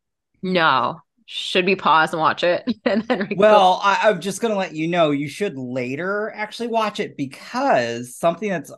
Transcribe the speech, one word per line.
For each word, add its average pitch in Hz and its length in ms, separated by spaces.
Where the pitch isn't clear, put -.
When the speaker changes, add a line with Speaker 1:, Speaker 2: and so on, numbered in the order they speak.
Speaker 1:
No. 160 580
Should - 380
we 190 100
pause 156 380
and 165 80
watch 151 240
it 175 200
<laughs> - 80
and 220 240
then 196 200
we 202 60
go? - 20
Speaker 2:
Well, 196 460
I, 196 220
I'm 208 160
just 190 200
gonna 226 160
let 180 180
you 156 120
know, 170 240
you 147 180
should 190 300
later 135 760
actually 214 340
watch 220 320
it 143 160
because 127 1000
something 170 320
that's, 170 300